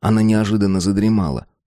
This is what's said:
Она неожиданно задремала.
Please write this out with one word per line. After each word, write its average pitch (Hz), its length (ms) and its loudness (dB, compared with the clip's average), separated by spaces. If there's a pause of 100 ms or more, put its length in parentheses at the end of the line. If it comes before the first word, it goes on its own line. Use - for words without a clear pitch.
Она 110 220 0
неожиданно 107 580 0
задремала. 98 680 -2 (200)